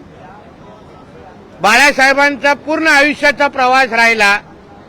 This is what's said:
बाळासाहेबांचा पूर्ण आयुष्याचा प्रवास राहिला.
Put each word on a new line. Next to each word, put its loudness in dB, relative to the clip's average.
बाळासाहेबांचा 0
पूर्ण -4
आयुष्याचा 0
प्रवास 0
राहिला. 0